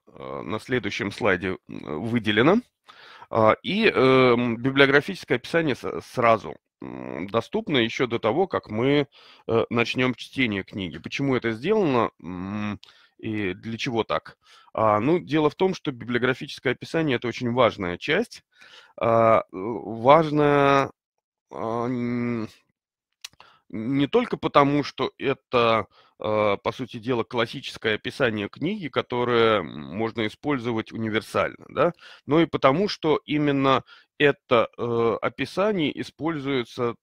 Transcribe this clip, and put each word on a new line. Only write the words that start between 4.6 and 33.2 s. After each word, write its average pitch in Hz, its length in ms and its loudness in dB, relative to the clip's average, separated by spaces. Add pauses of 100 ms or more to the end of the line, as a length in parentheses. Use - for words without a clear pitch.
описание 160 380 -2
с-, - 260 -8
сразу, 113 540 0 (260)
м, 64 460 -10
доступно 135 500 -2
ещё 117 280 0
до 113 140 -2
того, 139 280 0
как - 220 -6
мы, 135 380 0 (400)
э, 113 220 2
начнём 123 440 0
чтение 104 500 -4
книги. 87 340 -8
Почему 135 380 -4
это 117 160 -2
сделано, 135 580 0 (120)
м, 98 580 -8 (380)
и 104 360 -6
для 113 240 -10
чего 113 260 -2
так? - 340 -6 (360)
А, 107 260 4
ну, 156 200 2
дело 147 300 0
в - 60 -8
том, 190 180 2
что - 180 -6
библиографическое 123 840 -2
описание — 156 440 -2
это 123 100 -6
очень 117 240 -4
важная 101 460 0
часть. - 460 -4 (540)
А, 113 420 4
э, - 120 -2
важная, 139 1400 4 (600)
а, 113 340 -6
н-, 120 640 -4 (1200)
не 135 380 -2
только 226 280 0
потому, 143 480 2
что - 340 -6
это, 117 680 0 (340)
э, 107 420 0
по 101 100 -4
сути 123 260 -12
дела, 113 260 -2
классическое 117 720 -4
описание 110 520 -2
книги, 175 400 -6
которое, 117 720 2
м, 80 60 -4 (300)
можно 113 300 -2
использовать 120 680 -4
универсально, 107 760 -4
да, 165 240 0 (340)
но 147 160 2
и 156 40 2
потому, 139 420 2
что - 380 0